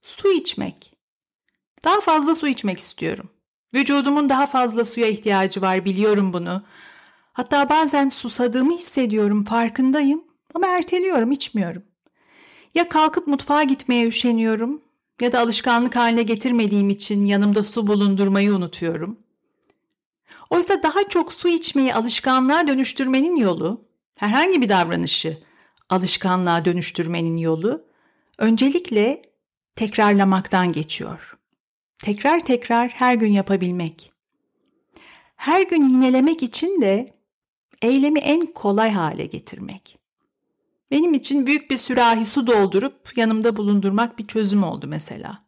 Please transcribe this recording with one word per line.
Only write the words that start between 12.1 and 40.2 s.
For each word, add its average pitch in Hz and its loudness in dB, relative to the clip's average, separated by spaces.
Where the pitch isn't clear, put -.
Ya 339 0
kalkıp 311 2
mutfağa 285 0
gitmeye 247 0
üşeniyorum 233 0
ya 240 0
da 247 0
alışkanlık 233 0
haline 233 2
getirmediğim 214 0
için 202 -2
yanımda 202 2
su 214 -2
bulundurmayı 202 2
unutuyorum. 170 -6
Oysa 349 0
daha 320 2
çok 339 -2
su - 0
içmeyi 311 0
alışkanlığa 262 0
dönüştürmenin 269 0
yolu, 196 -2
herhangi 277 2
bir 233 0
davranışı 170 0
alışkanlığa 180 0
dönüştürmenin 170 -4
yolu 165 -2
öncelikle 233 0
tekrarlamaktan 196 2
geçiyor. - -8
Tekrar 277 0
tekrar 240 0
her 247 2
gün 220 2
yapabilmek. 180 -2
Her 339 2
gün 339 2
yinelemek 262 4
için 330 -2
de 208 0
eylemi 277 2
en 320 0
kolay 214 0
hale 165 -2
getirmek. - -16